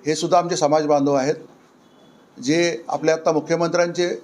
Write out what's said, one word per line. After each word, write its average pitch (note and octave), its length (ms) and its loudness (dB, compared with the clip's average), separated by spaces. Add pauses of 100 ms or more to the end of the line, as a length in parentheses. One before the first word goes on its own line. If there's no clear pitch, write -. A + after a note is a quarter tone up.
हे D#3 80 0
सुद्धा E3+ 240 2
आमचे E3+ 180 0
समाज D3+ 300 2
बांधव C#3+ 280 2
आहेत, C#3 200 0 (1080)
जे E3 360 0 (100)
आपले D3+ 240 0
आत्ता D#3+ 200 0
मुख्यमंत्र्यांचे E3 760 0 (160)